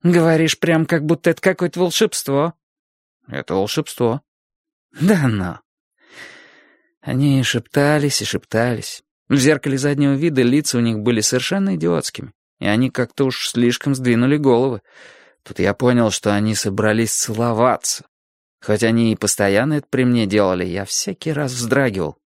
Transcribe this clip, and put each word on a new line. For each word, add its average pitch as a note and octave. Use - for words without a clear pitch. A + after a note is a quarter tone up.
Говоришь E3
прям, E3
как D3+
будто E3
это D#3+
какое-то F3+
волшебство. E3
Это -
волшебство. A#2
Да E3
ну. G2
Они C3+
шептались C#3+
и G#2+
шептались. -
В C#3+
зеркале C#3
заднего C#3+
вида C#3+
лица B2+
у -
них A2+
были A2
совершенно F#3
идиотскими, -
и -
они A#2
как-то B2+
уж -
слишком A#2+
сдвинули B2+
головы. B2+
Тут -
я F#2+
понял, A#2+
что G2+
они G#2
собрались G#2+
целоваться. A#2
Хоть G#2+
они A2+
и -
постоянно G#2+
это -
при B2+
мне A#2+
делали, F#2
я F#2
всякий -
раз C#3+
вздрагивал. A2+